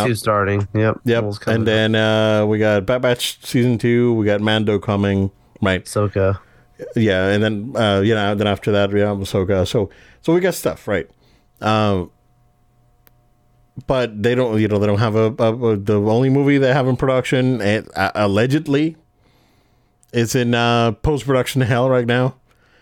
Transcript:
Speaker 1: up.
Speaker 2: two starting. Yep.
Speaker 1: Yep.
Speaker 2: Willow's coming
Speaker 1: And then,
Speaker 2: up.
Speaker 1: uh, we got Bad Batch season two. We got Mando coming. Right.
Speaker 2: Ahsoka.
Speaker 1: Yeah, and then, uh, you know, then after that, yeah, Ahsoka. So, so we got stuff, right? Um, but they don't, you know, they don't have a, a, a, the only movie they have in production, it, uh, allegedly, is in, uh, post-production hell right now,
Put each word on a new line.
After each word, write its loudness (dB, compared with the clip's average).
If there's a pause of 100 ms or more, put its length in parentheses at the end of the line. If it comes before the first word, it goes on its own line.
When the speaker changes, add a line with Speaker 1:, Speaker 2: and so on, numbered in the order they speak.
Speaker 1:
up. 0
Speaker 2:
two 0
starting. 0
Yep. 0
Speaker 1:
Yep. 0
Speaker 2:
Willow's -6
coming -2
Speaker 1:
And 0
then, 2
Speaker 2:
up. 2
Speaker 1:
uh, 0
we 0
got 2
Bad -2
Batch -2
season 0
two. 2
We 0
got 0
Mando 0
coming. 0 (320)
Right. 0
Speaker 2:
Ahsoka. -2 (560)
Speaker 1:
Yeah, 0
and 0
then, -4
uh, 2
you 2
know, -2
then 0
after -2
that, 0
yeah, 2
Ahsoka. -2
So, -2 (320)
so 0
we 4
got -2
stuff, -6
right? -4 (520)
Um, 0 (1800)
but -2
they 2
don't, 0
you 2
know, 0
they 0
don't 2
have 0
a, 2
a, 2 (180)
a, 0
the 0
only 2
movie 2
they 2
have 0
in 0
production, 0
it, -2
uh, -2
allegedly, 0 (1160)
is -2
in, 2
uh, 2
post-production -2
hell 0
right 0
now, 0 (480)